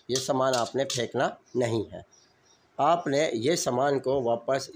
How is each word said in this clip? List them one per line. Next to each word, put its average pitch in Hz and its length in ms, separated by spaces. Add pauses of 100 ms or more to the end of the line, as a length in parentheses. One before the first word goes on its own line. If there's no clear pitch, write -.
(100)
ये 123 80
सामान 131 380
आपने 123 300
फेंकना 135 500 (200)
नहीं 113 300
है। 90 180 (720)
आपने 151 580
ये 123 200
सामान 139 440
को 135 220
वापस 123 540